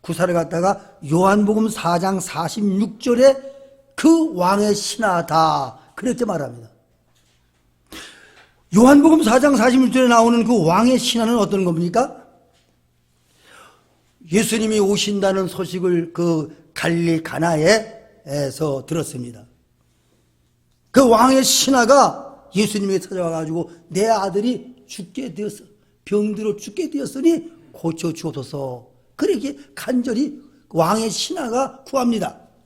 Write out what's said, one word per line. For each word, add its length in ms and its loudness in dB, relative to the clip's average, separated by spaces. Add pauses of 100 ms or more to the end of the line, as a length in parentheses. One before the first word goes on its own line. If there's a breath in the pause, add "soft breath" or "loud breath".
구사를 320 -4
갖다가 480 -2 (280 loud breath)
요한복음 600 2
사 280 -2
장 220 -2
사십육 800 -4
절에 360 4 (600)
그 400 4
왕의 400 0
신하다, 1040 -2 (160 soft breath)
그렇게 300 -4
말합니다. 440 -8 (2000 loud breath)
요한복음 480 8
사 160 4
장 160 4
사십육 380 4
절에 140 4
나오는 360 4
그 220 2
왕의 340 4
신하는 380 -2
어떤 260 0
겁니까? 580 -2 (2000 soft breath)
예수님이 480 0
오신다는 680 0
소식을 640 -4
그 600 -4
갈릴리 500 -2
가나에서 1600 -2
들었습니다. 600 -10 (1500)
그 160 6
왕의 360 4
신하가 1120 2
예수님에게 440 -2
찾아와가지고 720 -6 (160 loud breath)
"내 200 -2
아들이 680 -2 (120)
죽게 460 -14
되었어, 300 -12 (420)
병들어 500 -4
죽게 340 -10
되었으니 640 -2 (200)
고쳐 420 -6
주옵소서." 760 -10 (260)
그렇게 420 -4 (180 loud breath)
간절히 680 -4 (280 loud breath)
왕의 400 0
신하가 720 -6
구합니다. 560 -4 (260)